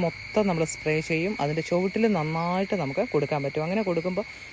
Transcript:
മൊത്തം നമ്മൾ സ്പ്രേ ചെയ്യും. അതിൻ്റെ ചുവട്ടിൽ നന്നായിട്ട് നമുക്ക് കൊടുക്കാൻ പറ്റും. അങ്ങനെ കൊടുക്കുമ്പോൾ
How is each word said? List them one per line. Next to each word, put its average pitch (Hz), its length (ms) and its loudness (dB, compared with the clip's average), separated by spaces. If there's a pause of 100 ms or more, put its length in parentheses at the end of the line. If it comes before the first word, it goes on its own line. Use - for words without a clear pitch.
മൊത്തം - 440 0
നമ്മൾ 165 140 2 (100)
സ്പ്രേ 156 220 0 (140)
ചെയ്യും. 170 340 0
അതിൻ്റെ 151 260 0
ചുവട്ടിൽ 185 360 2 (120)
നന്നായിട്ട് 170 640 0
നമുക്ക് 139 200 0 (100)
കൊടുക്കാൻ 147 320 2
പറ്റും. 151 220 -2
അങ്ങനെ 202 220 0
കൊടുക്കുമ്പോൾ 180 360 0 (280)